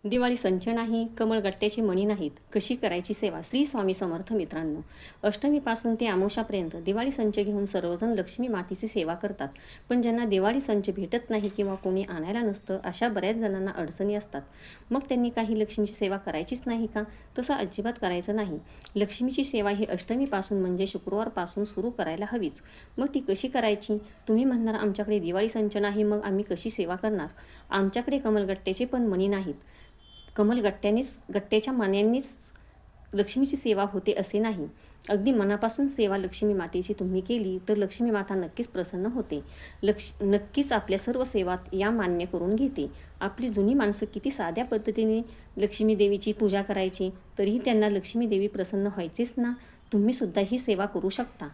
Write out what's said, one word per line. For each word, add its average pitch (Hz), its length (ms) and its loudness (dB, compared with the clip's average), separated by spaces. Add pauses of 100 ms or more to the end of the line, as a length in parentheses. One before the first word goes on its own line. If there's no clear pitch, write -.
दिवाळी 247 320 2
संच 185 320 0
नाही, 226 380 0 (120)
कमळगट्ट्याची 208 640 0
मणी 196 240 2
नाहीत, 190 260 0 (220)
कशी 214 220 0
करायची 185 400 -2
सेवा? 165 300 -2
श्री 262 200 2
स्वामी 208 300 0
समर्थ. 185 380 -4
मित्रांनो, 160 480 -2 (420)
अष्टमीपासून 233 720 2
ते 226 120 0
अमावस्यापर्यंत 196 720 0
दिवाळी 202 340 0
संच 214 240 0
घेऊन 208 320 0
सर्वजण 175 420 -2
लक्ष्मी 233 400 -2
मातेची 190 400 -4
सेवा 170 260 -2
करतात, 175 340 -6 (400)
पण 247 140 2
ज्यांना 233 220 2
दिवाळी 208 360 4
संच 208 360 0
भेटत 202 340 -4
नाही 214 180 0
किंवा 196 260 -2
कोणी 190 280 -2
आणायला 190 380 -4
नसतं, 196 440 -2
अशा 190 240 0
बऱ्याच 208 280 0
जणांना 196 340 -2
अडचणी 190 440 -2
असतात. 208 280 -6 (480)
मग 254 100 2
त्यांनी 247 300 0
काही 220 300 0
लक्ष्मीची 208 320 0
सेवा 196 240 0
करायचीच 196 500 -4
नाही 226 200 0
का? 214 160 -4 (360)
तसं 254 160 0
अजिबात 208 460 -2
करायचं 175 360 0
नाही. 190 220 -2 (380)
लक्ष्मीची 240 480 0
सेवा 208 260 0
ही 208 140 0
अष्टमीपासून, 208 760 -2
म्हणजे 185 260 0
शुक्रवारपासून 196 800 -4
सुरू 208 260 -4
करायला 175 380 -4
हवीच. 208 320 -4 (380)
मग 254 160 0
ती 277 140 2
कशी 196 200 -2
करायची? 214 500 0 (300)
तुम्ही 226 160 4
म्हणणार, 226 300 2
"आमच्याकडे 208 440 0
दिवाळी 180 300 0
संच 214 280 0
नाही, 208 260 2
मग 208 220 4
आम्ही 202 200 0
कशी 190 260 -4
सेवा 180 260 -2
करणार? 196 320 -2 (420)
आमच्याकडे 196 480 2
कमलगट्ट्याचे 202 680 0
पण 254 180 0
मणी 196 260 4
नाहीत." 190 260 0 (840)
कमलगट्ट्यानेच, 214 840 2 (160)
गट्ट्याच्या 214 380 2
मण्यांनीच 220 600 2 (840)
लक्ष्मीची 262 420 2
सेवा 208 320 2
होते 196 240 0
असे 196 260 0
नाही. 208 300 0 (400)
अगदी 208 240 2
मनापासून 226 560 2
सेवा 208 280 2
लक्ष्मी 196 380 0
मातेची 180 380 -2
तुम्ही 185 280 0
केली, 190 380 -2 (100)
तर 214 80 4
लक्ष्मी 208 340 0
माता 196 240 0
नक्कीच 190 320 -4
प्रसन्न 180 400 -4
होते. 226 340 -2 (420)
लक्ष-, 208 420 0
नक्कीच 202 480 2
आपल्या 196 260 2
सर्व 247 260 -2
सेवा 185 320 0 (160)
या 196 180 2
मान्य 180 340 0
करून 180 320 0
घेते. 240 340 0 (300)
आपली 220 280 -2
जुनी 202 260 4
माणसं 214 400 2
किती 247 160 -2
साध्या 214 340 -2
पद्धतीने 220 580 2 (400)
लक्ष्मी 214 320 2
देवीची 202 380 4
पूजा 196 300 2
करायची, 190 480 0 (280)
तरीही 208 200 2
त्यांना 220 300 4
लक्ष्मी 208 380 0
देवी 202 200 2
प्रसन्न 202 400 0
व्हायचीच 202 500 -2
ना. 240 160 0 (400)
तुम्हीसुद्धा 208 540 4
ही 233 120 0
सेवा 202 280 2
करू 185 220 -2
शकता. 196 460 -4